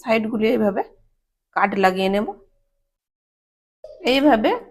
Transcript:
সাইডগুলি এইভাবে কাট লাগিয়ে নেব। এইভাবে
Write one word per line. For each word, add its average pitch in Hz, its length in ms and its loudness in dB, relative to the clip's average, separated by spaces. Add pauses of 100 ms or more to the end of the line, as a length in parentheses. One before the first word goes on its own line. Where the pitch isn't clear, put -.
সাইডগুলি 220 480 -2
এইভাবে 214 340 0 (720)
কাট 196 220 0
লাগিয়ে 190 320 2
নেব। 208 160 -2 (1800)
এইভাবে 262 460 2 (200)